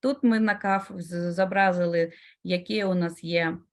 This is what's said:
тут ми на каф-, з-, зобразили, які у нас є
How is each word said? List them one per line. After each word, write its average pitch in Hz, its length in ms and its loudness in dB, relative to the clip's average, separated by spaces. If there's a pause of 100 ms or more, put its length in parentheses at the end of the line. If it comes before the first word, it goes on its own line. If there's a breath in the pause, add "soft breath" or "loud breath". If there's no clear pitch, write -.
тут 277 220 -2
ми 226 180 4
на 214 140 2
каф-, 196 460 -2
з-, 175 320 -6
зобразили, 180 800 2 (320 loud breath)
які 180 400 -2
у 190 100 0
нас 170 300 -2
є 165 340 -2 (140)